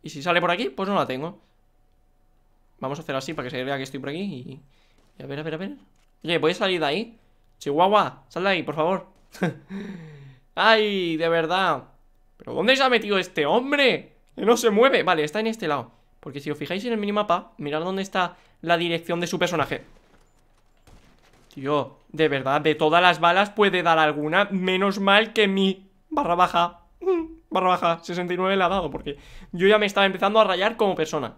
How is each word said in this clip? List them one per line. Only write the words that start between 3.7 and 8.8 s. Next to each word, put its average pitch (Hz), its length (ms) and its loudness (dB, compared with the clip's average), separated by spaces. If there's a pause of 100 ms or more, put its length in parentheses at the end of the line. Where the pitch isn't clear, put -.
que 135 80 -6
estoy 135 160 -12
por 131 100 -10
aquí 160 120 -8
y, 135 400 -12 (580)
y 139 40 -14
a 135 40 -14
ver, 139 120 -8
a 151 40 -10
ver, 160 120 -8
a - 20 -10
ver. 202 180 -10 (480)
Oye, 165 160 0
¿puedes 160 160 2
salir 185 240 0
de 156 60 0
ahí? 180 340 -4 (400)
Chihuahua, 170 720 2
sal 170 140 -6
de 196 60 2
ahí, 180 140 0
por 151 120 -6
favor. 170 320 0 (340)